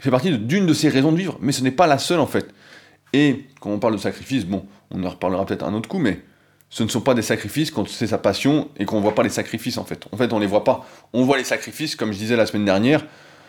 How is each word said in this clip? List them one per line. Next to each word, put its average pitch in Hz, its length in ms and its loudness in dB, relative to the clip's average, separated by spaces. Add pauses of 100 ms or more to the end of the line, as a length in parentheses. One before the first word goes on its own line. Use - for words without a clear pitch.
fait 139 100 -2
partie 143 220 2
de, 131 40 2
d'une 151 300 0
de 156 80 4
ces 156 140 4
raisons 135 240 4
de 165 40 4
vivre, 180 240 -4
mais 131 120 0
ce 123 100 -2
n'est 131 80 2
pas 175 160 4
la 139 120 4
seule 175 200 0
en 131 80 2
fait. - 260 -2 (600)
Et 139 340 2 (140)
quand 104 100 -6
on 104 80 -2
parle 110 160 2
de 101 60 -4
sacrifice, 113 440 -4
bon, 95 220 -6 (240)
on 92 140 -4
en 90 60 -4
reparlera 92 360 -2
peut-être - 180 -4
un 85 80 -4
autre 113 160 -4
coup, 185 120 -4
mais 95 200 0 (500)
ce - 120 -4
ne 107 60 0
sont 117 120 -2
pas 131 140 2
des 113 80 2
sacrifices 139 480 -2
quand 101 180 -4
c'est - 200 -4
sa 107 100 0
passion 135 580 0
et 104 80 -4
qu'on 107 160 -2
voit 104 140 2
pas 127 80 4
les 113 60 2
sacrifices 113 500 -6
en 107 60 -8
fait. - 260 -12
En 98 60 -10
fait, 117 160 0
on 107 80 0
les 104 80 2
voit 101 160 0
pas. 127 200 0 (280)
On 123 120 2
voit 135 140 4
les 123 60 -2
sacrifices, 123 500 -6
comme 110 180 -4
je 98 60 -6
disais 110 160 -2
la 113 120 4
semaine 104 180 -2
dernière, 107 420 2 (420)